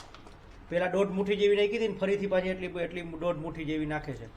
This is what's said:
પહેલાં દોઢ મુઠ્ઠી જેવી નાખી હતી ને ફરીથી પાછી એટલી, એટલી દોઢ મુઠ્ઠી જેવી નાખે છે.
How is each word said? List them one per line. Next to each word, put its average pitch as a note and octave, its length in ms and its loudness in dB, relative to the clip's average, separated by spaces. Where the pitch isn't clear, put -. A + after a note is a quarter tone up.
પહેલાં F3 220 2
દોઢ G3 180 4
મુઠ્ઠી G3 280 0
જેવી G3+ 200 6
નાખી G#3 200 4
હતી A3 120 2
ને G3 100 -4
ફરીથી G3 280 2
પાછી F#3 220 2
એટલી, F#3 180 -4
એટલી F3 340 -4
દોઢ E3 360 -2
મુઠ્ઠી D#3 280 -6
જેવી D#3 220 -2
નાખે D3+ 260 -4
છે. B2 140 -10